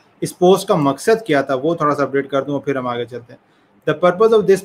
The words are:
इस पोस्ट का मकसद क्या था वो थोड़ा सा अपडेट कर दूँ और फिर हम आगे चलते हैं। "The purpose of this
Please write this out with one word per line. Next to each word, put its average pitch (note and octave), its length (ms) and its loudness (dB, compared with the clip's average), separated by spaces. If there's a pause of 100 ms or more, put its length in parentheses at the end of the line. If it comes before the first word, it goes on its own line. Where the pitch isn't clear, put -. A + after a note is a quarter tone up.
(220)
इस - 100 -6
पोस्ट F#3 360 2
का G3+ 80 2
मकसद D#3 500 0
क्या C#3+ 160 2
था C3+ 120 -4
वो D3 200 -2
थोड़ा D3+ 200 0
सा C#3+ 80 -2
अपडेट C#3 280 -4
कर C#3 120 -2
दूँ C#3+ 120 -6
और C3+ 120 -6
फिर C3+ 120 -2
हम B2+ 80 -6
आगे A#2+ 180 -6
चलते A#2 280 -16
हैं। B2 80 -20 (480)
"The D3+ 160 -2
purpose G#3+ 340 4
of F#3 120 2
this F#3 140 2